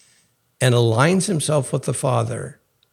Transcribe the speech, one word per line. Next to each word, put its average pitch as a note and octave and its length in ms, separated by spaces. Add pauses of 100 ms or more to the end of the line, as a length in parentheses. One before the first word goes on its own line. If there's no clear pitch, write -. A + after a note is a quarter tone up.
(600)
and B2+ 160
aligns B2+ 520
himself D3+ 440
with B2+ 120
the C#3 100
Father A#2+ 680 (340)